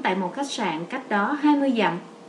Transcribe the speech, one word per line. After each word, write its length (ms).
tại 120
một 200
khách 140
sạn 400
cách 200
đó 320
hai 140
mươi 220
dặm. 200